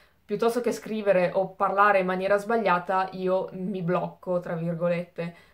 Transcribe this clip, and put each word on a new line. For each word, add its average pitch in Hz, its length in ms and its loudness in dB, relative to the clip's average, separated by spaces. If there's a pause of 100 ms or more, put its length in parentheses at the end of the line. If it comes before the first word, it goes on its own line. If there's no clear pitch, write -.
(240)
piuttosto 233 380 0
che 247 100 0
scrivere 202 640 2
o 190 160 0
parlare 196 500 4
in 185 60 2
maniera 185 320 2
sbagliata, 190 760 0
io 185 400 -2
mi 185 280 -6
blocco, 175 580 -2
tra 175 160 -6
virgolette, 170 800 -4 (180)